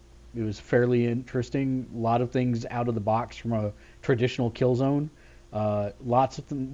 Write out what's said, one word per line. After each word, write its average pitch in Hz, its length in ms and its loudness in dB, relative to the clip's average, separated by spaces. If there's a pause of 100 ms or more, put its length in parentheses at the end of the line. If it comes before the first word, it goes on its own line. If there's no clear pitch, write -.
(360)
it 113 60 -2
was 107 180 -4
fairly 123 460 4
interesting. 131 880 -2
A 120 40 -8
lot 117 220 2
of 123 100 -2
things 123 400 0
out 120 180 -2
of 117 60 0
the 110 60 -2
box 110 360 -2
from 117 160 -4
a 104 200 0 (300)
traditional 123 480 2
Killzone. 135 580 2 (440)
Uh, 104 380 0 (140)
lots 127 340 2
of 147 100 -12
th-, 143 120 -4 (140)